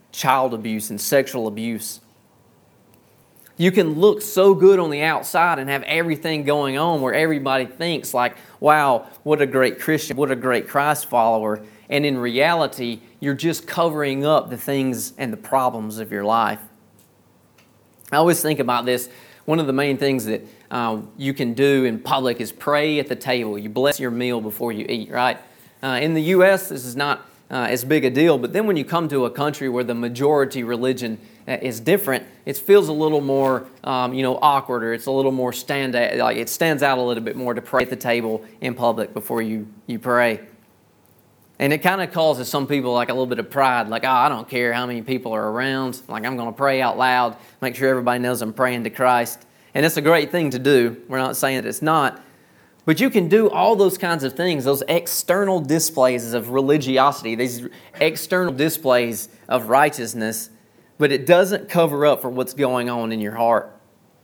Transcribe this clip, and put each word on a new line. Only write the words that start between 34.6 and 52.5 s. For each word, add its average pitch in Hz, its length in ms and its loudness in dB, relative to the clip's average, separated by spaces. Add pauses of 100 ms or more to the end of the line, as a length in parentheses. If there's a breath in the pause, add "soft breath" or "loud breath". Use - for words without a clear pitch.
or 113 100 -2
it's 113 120 -8
a 135 60 -4
little 135 200 2
more 127 220 -2
stand-, 135 400 -4
like, 120 420 0
it 117 140 -6
stands 151 340 0
out 135 140 2
a 127 40 -2
little 120 220 -2
bit 113 140 -6
more 123 160 -4
to 113 80 -6
pray 127 220 0
at 123 60 -4
the 127 60 -4
table 113 460 -2 (180 loud breath)
in 127 140 -6
public 113 400 -2
before 120 280 -4
you, 110 240 -4 (200)
you 120 120 -8
pray. 120 440 0 (1160)
And 139 140 2
it 156 60 0
kinda 185 260 0
causes 156 440 0
some 143 180 -2
people, 131 260 -2
like, 120 160 0
a 123 40 -4
little 131 120 0
bit 120 140 -4
of 110 100 -8
pride, 127 400 2
like, 113 140 -4
"Oh, 131 80 0
I 131 180 4
don't 117 180 -6
care 120 260 0
how 123 120 -2
many 120 160 -8
people 120 300 -4
are 107 180 -2
around. 131 580 -4
Like, 110 180 -8
I'm 131 120 -4
gonna 117 140 -6
pray 135 300 0
out 120 160 0
loud, 127 380 2 (260 loud breath)
make 131 140 -4
sure 135 120 0
everybody 123 320 2
knows 123 220 -2
I'm 110 120 -6
praying 123 300 0
to 113 60 -4
Christ." 123 500 2 (340 soft breath)
And 143 120 2
it's 165 120 0
a 156 40 -2
great 151 300 4
thing 165 200 0
to 127 80 -4
do. 123 380 4 (100)
We're 131 100 -6
not 131 200 -2
saying 135 240 0
that 113 60 -8
it's 113 140 -8
not. 151 400 0 (640 soft breath)